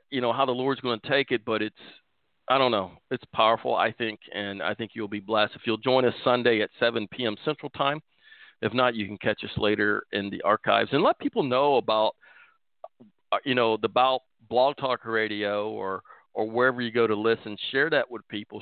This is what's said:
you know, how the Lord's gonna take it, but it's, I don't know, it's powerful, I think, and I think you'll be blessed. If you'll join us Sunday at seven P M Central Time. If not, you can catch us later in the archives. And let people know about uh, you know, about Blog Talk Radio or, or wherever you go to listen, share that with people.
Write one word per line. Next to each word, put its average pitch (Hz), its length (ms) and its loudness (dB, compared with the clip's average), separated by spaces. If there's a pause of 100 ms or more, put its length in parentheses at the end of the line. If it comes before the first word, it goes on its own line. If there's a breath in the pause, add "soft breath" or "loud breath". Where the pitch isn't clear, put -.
(100)
you 131 120 -4
know, 117 100 0
how 131 140 2
the 127 60 0
Lord's 131 280 -2
gonna 120 260 -2
take 139 260 0
it, 113 120 -2
but 110 160 -2
it's, 107 160 -4 (720)
I 127 80 4
don't 127 160 4
know, 92 200 -2 (180)
it's 127 140 -6 (100)
powerful, 113 400 2
I 107 180 0
think, 110 260 -6 (160)
and 101 280 -8
I 90 100 -2
think 107 220 -8
you'll 107 140 -6
be 104 120 -8
blessed. 104 360 0
If - 100 -12
you'll 110 100 0
join 127 300 4
us 117 80 2 (100)
Sunday 120 380 2
at - 80 -2 (100)
seven 117 280 0
P 123 180 -6
M 107 180 -2
Central 151 240 -6
Time. 147 320 -2 (640 loud breath)
If 107 100 -2
not, 123 220 2
you 104 120 -4
can 98 120 -10
catch - 260 -2
us 101 140 -10
later 104 540 2
in 101 180 -4
the 101 100 -8
archives. 107 540 2
And 147 80 2
let 285 160 2
people - 240 -4
know 139 340 2
about 110 380 0 (1160 soft breath)
uh, 101 120 0
you 135 100 0
know, 113 280 2
about 127 400 2 (260)
Blog 131 280 2
Talk 127 280 -4
Radio 107 640 -2
or, 98 320 -6 (320 loud breath)
or 110 140 -4
wherever 123 320 2
you 117 100 -4
go 117 160 4
to 107 100 0
listen, 110 400 -2 (140)
share 143 200 0
that 139 200 0
with 113 180 -12
people. 107 340 -10